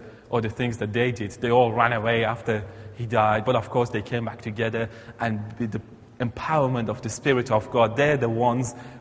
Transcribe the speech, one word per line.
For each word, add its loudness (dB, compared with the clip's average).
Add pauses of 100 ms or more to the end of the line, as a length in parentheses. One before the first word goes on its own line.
(300)
or 0
the -2
things -4
that -4
they 2
did, -6
they -4
all 6
ran 2
away 2
after -2 (320)
he -6
died, 4
but 2
of -2
course 0
they -2
came -4
back -10
together, -2 (320)
and -2 (180)
with -4
the -4 (400)
empowerment 0
of -6
the -6
Spirit 2
of 2
God, 4
they're 4
the 0
ones 0 (260)